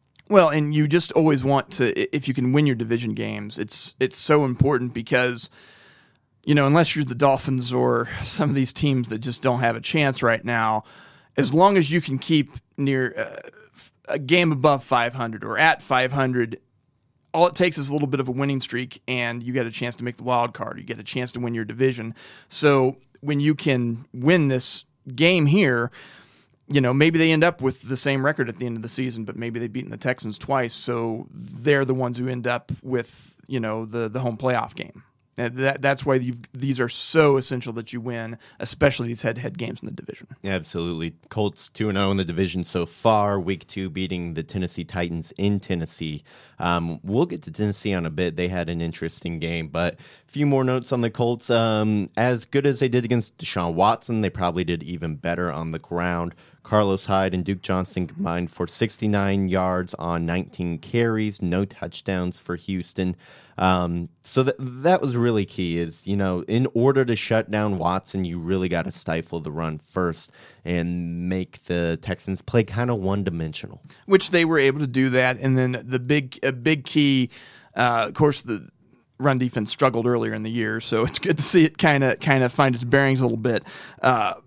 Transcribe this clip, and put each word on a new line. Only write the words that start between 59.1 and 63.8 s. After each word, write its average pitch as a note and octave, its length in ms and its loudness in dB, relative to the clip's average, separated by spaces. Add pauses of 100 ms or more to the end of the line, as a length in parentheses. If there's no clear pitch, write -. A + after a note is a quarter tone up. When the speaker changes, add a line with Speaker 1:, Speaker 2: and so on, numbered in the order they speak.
Speaker 2:
yards F#2 460 0
on E2+ 320 -2
nineteen F2 500 -4
carries, A2 640 -2
no F#2 240 0
touchdowns F2+ 720 -6
for - 180 -8
Houston. F2+ 600 -4 (420)
Um, F2 520 0 (140)